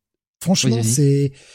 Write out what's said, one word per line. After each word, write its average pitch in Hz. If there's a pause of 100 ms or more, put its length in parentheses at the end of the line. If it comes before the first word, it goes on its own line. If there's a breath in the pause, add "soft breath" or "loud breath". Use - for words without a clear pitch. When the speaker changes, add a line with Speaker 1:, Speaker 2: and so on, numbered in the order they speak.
(400)
Speaker 1:
franchement, 135
Speaker 2:
vas-y, 117
vas-y. 113
Speaker 1:
c'est, 139 (220 soft breath)